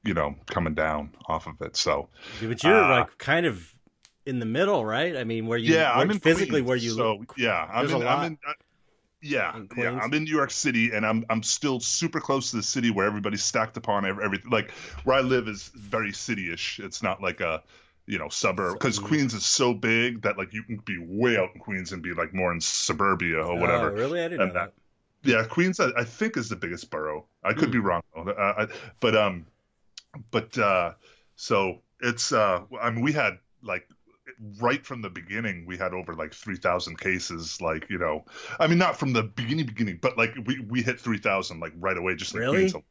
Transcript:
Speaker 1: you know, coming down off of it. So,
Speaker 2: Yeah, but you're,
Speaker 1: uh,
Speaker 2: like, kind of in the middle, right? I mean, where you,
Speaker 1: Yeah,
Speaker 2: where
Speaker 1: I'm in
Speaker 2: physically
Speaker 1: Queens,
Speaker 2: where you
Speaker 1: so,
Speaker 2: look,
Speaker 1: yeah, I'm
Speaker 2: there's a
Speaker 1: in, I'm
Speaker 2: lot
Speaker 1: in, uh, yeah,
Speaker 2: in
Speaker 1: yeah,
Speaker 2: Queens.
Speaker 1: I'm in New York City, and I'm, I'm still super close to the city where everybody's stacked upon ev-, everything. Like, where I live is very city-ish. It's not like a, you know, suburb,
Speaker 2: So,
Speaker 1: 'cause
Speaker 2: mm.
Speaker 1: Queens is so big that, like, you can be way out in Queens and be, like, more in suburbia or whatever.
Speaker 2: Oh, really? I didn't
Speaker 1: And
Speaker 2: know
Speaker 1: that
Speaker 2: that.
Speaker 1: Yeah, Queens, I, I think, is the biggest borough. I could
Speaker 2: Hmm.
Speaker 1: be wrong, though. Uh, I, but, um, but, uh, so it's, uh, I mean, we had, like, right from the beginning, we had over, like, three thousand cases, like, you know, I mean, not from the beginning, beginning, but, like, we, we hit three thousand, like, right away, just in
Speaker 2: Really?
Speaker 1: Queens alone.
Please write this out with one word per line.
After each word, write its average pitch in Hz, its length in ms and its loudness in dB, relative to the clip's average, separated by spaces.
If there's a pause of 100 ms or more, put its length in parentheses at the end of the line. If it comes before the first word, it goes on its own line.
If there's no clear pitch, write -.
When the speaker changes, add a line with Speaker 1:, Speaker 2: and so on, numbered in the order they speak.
Speaker 1:
you 101 100 0
know, 73 220 0 (120)
coming 80 280 -2
down 76 400 -2 (120)
off 80 200 -4
of 73 140 -12
it. - 160 -8
So, 73 320 0 (300)
Speaker 2:
Yeah, 113 80 -6
but 120 160 -6
you're, 196 200 8
Speaker 1:
uh, - 20 6
Speaker 2:
like, - 320 2
kind 165 280 0
of 95 300 -4 (500)
in 131 140 -2
the 117 60 -4
middle, 143 400 2
right? 143 300 0
I 127 80 -4
mean, 113 240 -2
where 117 100 0
you, 120 160 4
Speaker 1:
Yeah, 160 180 6
Speaker 2:
where 131 160 4
Speaker 1:
I'm 202 40 2
in 208 80 0
Speaker 2:
physically 160 420 4
Speaker 1:
Queens, - 0 -
Speaker 2:
where 127 160 2
you 117 160 0
Speaker 1:
so, 110 340 0
Speaker 2:
look, - 80 -20
Speaker 1:
yeah, 98 360 2
I'm 127 180 2
Speaker 2:
there's 131 40 2
a 135 40 2
Speaker 1:
in, 120 60 0
I'm 131 200 2
Speaker 2:
lot - 0 -
Speaker 1:
in, 160 140 -4 (100)
uh, 147 60 -6 (680)
yeah, 123 340 -2
Speaker 2:
in 107 200 -12
Speaker 1:
yeah, 120 160 -2
Speaker 2:
Queens. 127 100 -4
Speaker 1:
I'm 120 120 -2
in 156 120 0
New 156 100 -2
York 139 160 2
City, 117 420 2
and 107 120 0
I'm, 110 240 2
I'm 113 140 0
still 135 360 0
super 160 420 -2
close 135 300 0
to 120 60 -2
the 101 60 -2
city 120 280 0
where 98 160 4
everybody's 104 360 -2
stacked 113 340 0
upon 101 280 0
ev-, 98 140 -2
everything. 101 320 -2
Like, 107 200 0 (340)
where 131 120 6
I 135 40 6
live 123 260 2
is 101 280 -10
very 104 380 -4
city-ish. 92 680 -6
It's 98 240 -10
not 95 180 -2
like 90 200 -4
a, 80 220 -2 (440)
you 90 120 -2
know, 73 100 -8
suburb, 95 500 0
Speaker 2:
So, - 0 -
Speaker 1:
'cause 107 200 0
Speaker 2:
mm. - 0 -
Speaker 1:
Queens 127 340 0
is 104 120 -4
so 123 280 4
big 113 500 0
that, 101 140 0
like, 98 160 -6
you 107 100 -10
can 110 140 -8
be 98 220 -8
way 104 380 2
out 92 180 2
in 101 60 -18
Queens 92 320 -8
and 85 100 -10
be, 90 100 -6
like, 82 200 -4
more 90 200 2
in 85 80 -4
suburbia 87 800 2
or 85 180 -2
whatever. 85 300 2
Speaker 2:
Oh, - 60 -2
really? 139 280 -2
I 165 60 -2
didn't 160 160 0
Speaker 1:
And 92 100 0
Speaker 2:
know - 0 -
Speaker 1:
that 87 160 -2
Speaker 2:
that. - 40 -20 (500)
Speaker 1:
Yeah, 113 220 6
Queens, 175 360 2
I, 127 160 4
I 123 80 0
think, 214 320 -2
is 110 120 -4
the 107 80 -4
biggest 85 340 -8
borough. 78 360 -6 (160)
I 98 100 2
could 151 160 2
Speaker 2:
Hmm. - 20 0
Speaker 1:
be 120 80 4
wrong, 90 220 2 (140)
though. 82 160 -10
Uh, 104 380 2
I, - 220 -14 (100)
but, 110 140 4
um, 95 320 2 (840)
but, 113 260 -2
uh, 92 380 2 (400)
so 95 460 0 (200)
it's, 120 320 0
uh, 101 300 4 (180)
I 117 100 0
mean, 113 120 -2
we 147 100 2
had, 107 260 0 (240)
like, 113 260 -6 (680)
right 123 260 2
from 123 160 -8
the 101 80 -6
beginning, 90 580 -6
we 90 100 -8
had 90 160 -2
over, 87 220 -8
like, 80 180 -8
three 95 240 -8
thousand 87 420 0
cases, 87 600 -4
like, 80 280 -2
you 95 100 -4
know, 78 260 -2 (340)
I 165 80 4
mean, 170 120 6
not 180 200 2
from 135 140 0
the 110 100 4
beginning, 123 440 -2
beginning, 107 340 -4
but, 127 160 0
like, 113 180 2 (100)
we, 131 160 -4
we 117 220 -2
hit 117 160 -2
three 110 200 -2
thousand, 98 420 0
like, 82 160 -8
right 92 200 0
away, 90 180 0
just - 200 -8
in 107 60 -4
Speaker 2:
Really? - 20 -2
Speaker 1:
Queens 180 300 2
alone. 165 180 -8